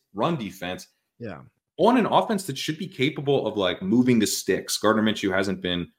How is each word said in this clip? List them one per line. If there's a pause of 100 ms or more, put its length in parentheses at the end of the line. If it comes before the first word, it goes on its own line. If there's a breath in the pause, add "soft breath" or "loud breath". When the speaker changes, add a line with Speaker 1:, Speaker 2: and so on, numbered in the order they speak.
(140)
Speaker 1:
run
defense (300)
Speaker 2:
Yeah. (360)
Speaker 1:
on
an
offense
that
should
be
capable
of,
like,
moving
the
sticks.
Gardner
Minshew
hasn't
been